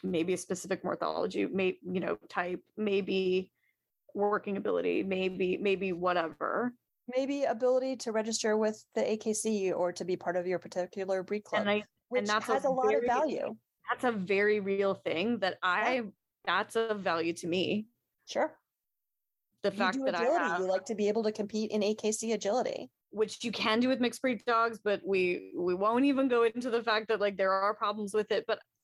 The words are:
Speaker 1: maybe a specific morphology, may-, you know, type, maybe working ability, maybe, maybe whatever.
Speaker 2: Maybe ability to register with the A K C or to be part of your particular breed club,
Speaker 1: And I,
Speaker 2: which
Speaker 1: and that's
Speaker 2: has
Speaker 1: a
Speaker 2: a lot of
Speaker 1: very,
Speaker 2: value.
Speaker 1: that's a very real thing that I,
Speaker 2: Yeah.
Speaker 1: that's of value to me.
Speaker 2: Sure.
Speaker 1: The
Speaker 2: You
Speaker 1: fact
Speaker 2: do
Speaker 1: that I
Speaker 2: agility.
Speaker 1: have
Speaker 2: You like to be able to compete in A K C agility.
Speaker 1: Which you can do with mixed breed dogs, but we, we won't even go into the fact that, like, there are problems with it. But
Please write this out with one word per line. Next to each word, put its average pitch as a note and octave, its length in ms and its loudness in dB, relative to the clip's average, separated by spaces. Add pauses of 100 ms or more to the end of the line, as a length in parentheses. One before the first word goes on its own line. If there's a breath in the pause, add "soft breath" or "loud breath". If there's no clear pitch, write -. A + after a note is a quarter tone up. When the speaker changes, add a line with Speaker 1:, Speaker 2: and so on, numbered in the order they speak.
Speaker 1:
maybe F3+ 300 0
a F3+ 60 -2
specific F#3 440 -6
morphology, F3 640 -2
may-, F#3 360 0
you F#3 180 -4
know, E3 160 -2 (120)
type, F3+ 320 -4 (160)
maybe F#3+ 760 0 (600)
working G#3 420 0
ability, F3 460 0
maybe, F#3 540 0
maybe F#3+ 360 0
whatever. F3 800 0 (440)
Speaker 2:
Maybe C#4 280 -2
ability B3+ 600 2
to A3+ 80 -4
register A3 440 0
with G#3+ 280 0 (100)
the G#3+ 180 0
A A3 40 0
K A3 160 -2
C G#3 400 0
or F3 200 0
to F3+ 120 -6
be F3+ 100 -2
part F3 220 -2
of F3 100 -2
your F3+ 120 0
particular F#3+ 640 -4
breed G#3 200 -4
club, G#3 200 -2
Speaker 1:
And G3+ 80 0
I, G#3 140 0 (260)
Speaker 2:
which A#3 100 0
Speaker 1:
and G#3 80 -2
that's A3 180 0
Speaker 2:
has C4+ 180 0
Speaker 1:
a C#4+ 40 4
Speaker 2:
a - 20 2
lot B3+ 140 0
of - 80 6
Speaker 1:
very, A#3+ 140 2
Speaker 2:
value. B3+ 500 0 (340)
Speaker 1:
that's B3 140 -2
a B3 80 2
very G#3 480 2
real G3 340 0
thing F#3+ 460 -2
that F#3 220 0
I, G#3+ 320 2
Speaker 2:
Yeah. B3 80 0 (420)
Speaker 1:
that's F#3+ 320 0
of A3+ 240 0
value E3+ 400 0
to - 60 -6
me. F#3 400 0 (400)
Speaker 2:
Sure. C4+ 260 -2 (1080)
Speaker 1:
The G3+ 100 0
Speaker 2:
You G3 60 -8
Speaker 1:
fact F#3+ 200 2
Speaker 2:
do C4+ 60 -2
Speaker 1:
that - 100 0
I E3+ 100 0
Speaker 2:
agility. E4+ 200 2
Speaker 1:
have E4 160 0
Speaker 2:
You C4 80 -2
like F#3+ 160 0
to A3+ 100 -4
be G3+ 140 2
able G#3+ 160 2
to G#3+ 80 0
compete G#3+ 380 -4
in G#3+ 120 0
A G#3+ 120 2
K G#3+ 180 -2
C A3+ 200 -2
agility. G#3+ 580 -2 (200)
Speaker 1:
Which G#3 320 -2
you A#3 100 -4
can A3 280 4
do B3+ 80 4
with B3+ 120 2
mixed A#3 200 -2
breed B3 260 0
dogs, A3+ 320 2
but G3+ 260 0
we, F3+ 520 0
we F3+ 180 0
won't A3 300 2
even C4+ 240 4
go A#3+ 160 4
into A#3+ 240 0
the A#3 140 0
fact A3 260 0
that, G#3+ 120 2
like, G3+ 180 0
there F#3+ 140 4
are G3 220 2
problems G#3 380 -4
with G#3+ 200 0
it. - 140 0
But A3+ 140 -2 (240)